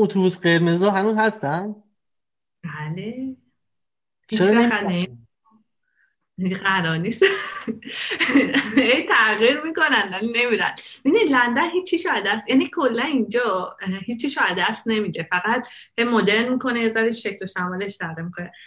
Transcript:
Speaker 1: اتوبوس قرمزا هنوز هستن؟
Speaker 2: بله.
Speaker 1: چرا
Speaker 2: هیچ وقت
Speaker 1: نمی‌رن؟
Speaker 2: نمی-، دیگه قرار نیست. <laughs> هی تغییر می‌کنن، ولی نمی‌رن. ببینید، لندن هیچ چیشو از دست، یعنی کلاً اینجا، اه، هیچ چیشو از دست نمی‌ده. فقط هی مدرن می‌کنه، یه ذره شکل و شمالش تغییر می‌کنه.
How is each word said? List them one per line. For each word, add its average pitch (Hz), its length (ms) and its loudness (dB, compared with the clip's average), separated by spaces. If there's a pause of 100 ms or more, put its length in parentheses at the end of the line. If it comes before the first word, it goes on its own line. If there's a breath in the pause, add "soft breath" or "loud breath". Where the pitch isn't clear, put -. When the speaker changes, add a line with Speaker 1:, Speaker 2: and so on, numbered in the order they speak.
Speaker 1:
اتوبوس 185 360 2
قرمزا 170 520 4
هنوز 202 260 0
هستن؟ 208 580 -2 (920)
Speaker 2:
بله. 190 720 -10 (920)
Speaker 1:
چرا 214 320 4
Speaker 2:
هیچ 233 120 4
وقت 202 100 -2
Speaker 1:
نمی‌رن؟ 196 100 -2
Speaker 2:
نمی-، 175 260 -4 (1160)
دیگه 185 200 -2
قرار 190 400 0
نیست. 208 280 0
<laughs> - 1500 -2
هی 262 300 2
تغییر 233 540 4
می‌کنن، 302 520 0
ولی 208 200 -4
نمی‌رن. 233 420 0 (300 loud breath)
ببینید، 339 260 4
لندن 254 400 2
هیچ 359 200 -4
چیشو 339 200 -2
از 359 160 0
دست، 214 220 -2
یعنی 269 240 4
کلاً 240 300 0
اینجا، 226 800 -2
اه، 196 80 -6
هیچ 196 320 -6
چیشو 285 200 -4
از 208 180 2
دست 220 280 -2
نمی‌ده. 202 440 -2
فقط 214 380 -2 (300 loud breath)
هی 233 60 2
مدرن 220 440 2
می‌کنه، 254 320 -2
یه 226 100 2
ذره 226 220 0
شکل 202 320 -8
و - 20 -10
شمالش 185 500 -6
تغییر 165 300 -8
می‌کنه. 180 260 -12 (140 loud breath)